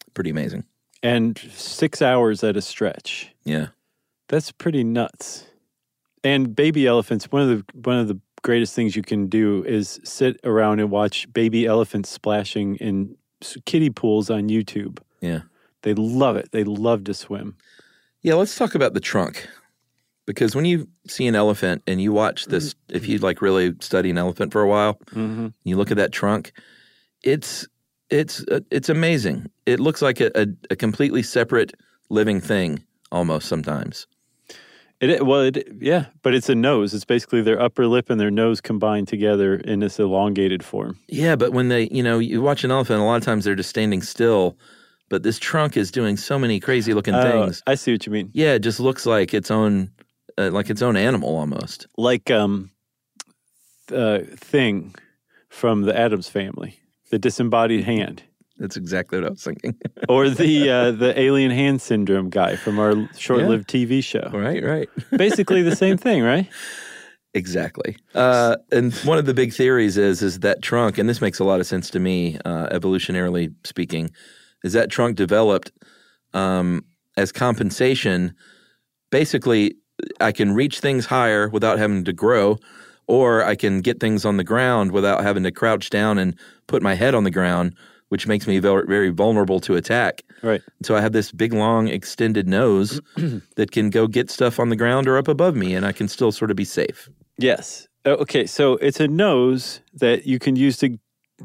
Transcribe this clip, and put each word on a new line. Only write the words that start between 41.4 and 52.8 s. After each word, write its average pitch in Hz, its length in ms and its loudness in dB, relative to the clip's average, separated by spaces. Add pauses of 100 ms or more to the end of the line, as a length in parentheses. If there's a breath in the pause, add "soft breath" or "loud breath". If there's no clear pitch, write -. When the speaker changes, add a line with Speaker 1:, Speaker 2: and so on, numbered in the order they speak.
Speaker 1:
when 127 160 0
they, 120 220 2
you 127 120 -2
know, 117 160 2
you 113 220 -2
watch 139 220 0
an 127 80 0
elephant, 123 280 0
a 104 40 2
lot 113 120 2
of 113 80 0
times 107 220 -2
they're 101 100 -2
just 92 140 -6
standing 104 320 -2
still, 101 560 0 (520 soft breath)
but 92 140 -2
this 113 160 -2
trunk 151 380 -2
is 101 140 0
doing 107 260 -2
so 139 200 -4
many 117 220 0
crazy 117 340 0
looking 101 220 0
Speaker 2:
Oh, 123 60 4 (240)
Speaker 1:
things. 90 220 -6
Speaker 2:
I 135 80 2
see 135 180 -2
what 107 120 -4
you 104 60 -8
mean. 101 220 -4
Speaker 1:
Yeah, 151 200 2
it 117 60 2
just 104 200 -2
looks 131 260 0
like 107 280 2
its 104 180 -2
own, 104 400 0 (460)
uh, 95 140 0
like 98 180 -2
its 107 120 -4
own 120 160 2
animal 95 400 0
almost. - 500 -8 (100)
Speaker 2:
Like, 123 340 0
um, 101 400 0 (1200)